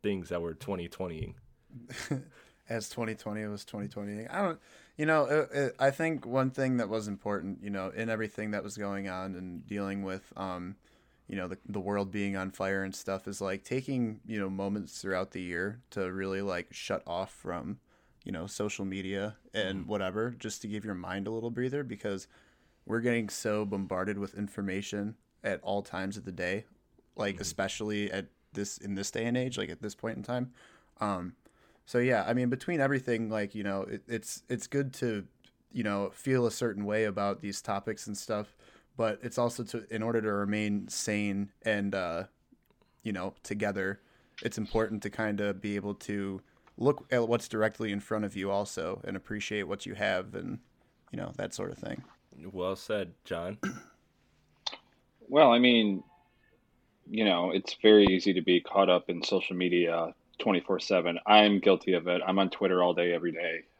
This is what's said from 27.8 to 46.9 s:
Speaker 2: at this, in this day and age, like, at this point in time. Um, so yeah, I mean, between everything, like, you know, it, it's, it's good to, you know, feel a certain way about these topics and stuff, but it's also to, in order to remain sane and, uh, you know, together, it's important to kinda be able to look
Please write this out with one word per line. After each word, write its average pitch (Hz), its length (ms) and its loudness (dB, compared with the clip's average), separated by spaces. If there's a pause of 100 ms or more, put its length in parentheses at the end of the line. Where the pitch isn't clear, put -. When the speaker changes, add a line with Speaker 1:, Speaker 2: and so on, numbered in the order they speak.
Speaker 2:
at 95 140 -4 (280)
this, 101 260 -6
in 101 160 -6
this 98 160 -4
day 113 140 -2
and 120 120 0
age, 127 200 -2
like, 95 120 -4
at 85 140 -12
this 107 100 -8
point 113 240 -8
in 123 60 -10
time. 123 280 -4 (480)
Um, 92 360 -4 (500)
so - 140 0
yeah, 120 280 4
I 117 60 2
mean, 123 160 2
between 139 320 0
everything, 127 480 2
like, 104 240 -2
you 104 100 -6
know, 98 200 -2
it, 98 240 -8
it's, - 420 -6
it's 120 160 -4
good 139 300 -2
to, 110 320 -2 (440)
you 117 120 -4
know, 101 280 0
feel 127 360 2
a 107 40 2
certain 104 340 -2
way 107 180 2
about 101 380 0
these 101 200 -6
topics 104 440 -4
and 104 100 -8
stuff, 104 400 -6 (400)
but 110 280 0
it's 123 160 -4
also 120 240 0
to, 110 260 -6
in 110 140 -2
order 117 180 2
to 107 100 0
remain 101 580 0
sane 101 640 -2 (120)
and, 101 320 0
uh, 90 300 -2 (760)
you 110 100 -4
know, 92 300 -4
together, 101 600 -2 (420)
it's - 140 -4
important 110 440 0
to 104 80 -6
kinda 104 440 -2
be 101 240 -4
able 101 180 -4
to 98 460 -6 (360)
look 139 340 2